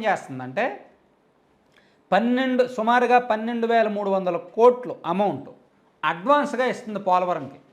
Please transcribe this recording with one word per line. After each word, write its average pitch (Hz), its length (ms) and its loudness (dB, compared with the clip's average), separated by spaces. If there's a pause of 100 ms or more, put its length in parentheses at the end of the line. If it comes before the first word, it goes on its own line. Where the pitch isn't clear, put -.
చేస్తుందంటే, 135 880 -4 (1200)
పన్నెండు, 247 540 2
సుమారుగా 240 520 2
పన్నెండు 226 480 -2
వేల 226 220 2
మూడు 202 220 -4
వందల 180 260 -2
కోట్లు 226 600 2 (100)
అమౌంట్ 175 440 -2 (520)
అడ్వాన్స్గా 240 640 0
ఇస్తుంది 208 360 -6
పోలవరంకి. 180 580 -2 (140)